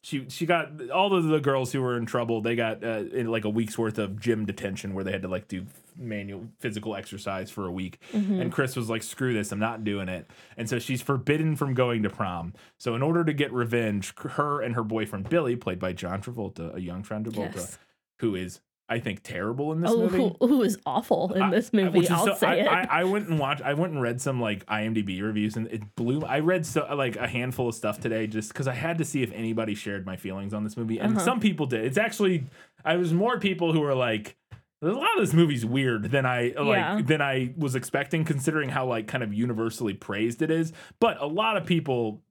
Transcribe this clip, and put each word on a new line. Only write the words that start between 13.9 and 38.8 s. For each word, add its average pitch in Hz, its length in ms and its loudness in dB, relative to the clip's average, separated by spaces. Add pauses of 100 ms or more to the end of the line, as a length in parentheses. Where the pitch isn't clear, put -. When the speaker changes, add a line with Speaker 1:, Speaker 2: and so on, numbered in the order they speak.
Speaker 1:
c-, 131 100 -8
her 147 320 0
and 117 120 -2
her 117 100 0
boyfriend 107 440 -2
Billy, 147 260 2
played 92 240 -4
by 92 140 -2
John 92 300 -4
Travolta, 101 520 -8
a 92 60 -8
young 90 220 -6
John 107 220 -6
Travolta, 107 320 -4
Speaker 2:
Yes. 90 220 -10 (420)
Speaker 1:
who 110 140 0
is, 90 260 -6 (280)
I 117 120 -2
think, 107 220 -6
terrible 120 500 -4
in 160 100 -2
this 185 80 2
Speaker 2:
Oh, 233 80 4 (100)
Speaker 1:
movie. 180 80 2
Speaker 2:
who, 202 180 2 (120)
who 254 160 6
is 202 240 2
awful 170 480 2
in 190 80 2
Speaker 1:
I, 196 80 4
Speaker 2:
this 202 240 2
Speaker 1:
I, - 20 6
Speaker 2:
movie, 190 220 6
Speaker 1:
which 170 80 6
is 175 60 2
Speaker 2:
I'll 170 120 4
Speaker 1:
so, 196 120 4
Speaker 2:
say - 100 2
Speaker 1:
I, 170 80 4
Speaker 2:
it. 165 360 4
Speaker 1:
I, 156 100 4
I 180 40 2
went 202 240 2
and 160 100 2
watched, 139 220 0
I 139 140 0
went 165 180 0
and 143 80 -2
read 120 180 0
some, 131 220 0
like, 104 280 -2
I 107 160 0
M 110 100 0
D 107 80 2
B 95 180 -2
reviews, 107 360 0
and 113 100 -4
it 107 280 -8
blew, 127 280 0
I 139 160 -2
read 170 260 2
so, 151 220 0 (100)
like, 127 200 0
a 123 120 -2
handful 123 400 -2
of 113 60 -2
stuff 104 260 -2
today 110 260 0
just 107 280 -6
'cause 131 120 -2
I 131 60 0
had 160 240 -2
to 160 80 0
see 135 180 -2
if 117 120 -2
anybody 113 400 -2
shared 101 320 -6
my 92 100 -8
feelings 98 380 -8
on 107 100 -2
this 104 140 -6
movie, 113 200 -2
and 214 180 2
Speaker 2:
Uh-huh. 190 80 2
Speaker 1:
some 247 140 2
people 165 280 2
did. 113 180 0
It's 135 140 2
actually, 196 460 2 (380)
I 160 140 2
was 175 160 2
more 220 260 4
people 170 360 2
who 160 60 6
were 143 140 2
like, 113 420 0 (460)
"A 151 60 2
lot 330 280 2
of - 40 4
this 185 120 2
movie's 147 320 6
weird 117 460 2
than 131 160 4
I, 123 320 2
like, 143 200 4
Speaker 2:
Yeah. 185 240 0
Speaker 1:
than 147 200 4
I 131 340 0
was 143 200 0
expecting, 139 480 0
considering 151 460 0
how, 135 140 0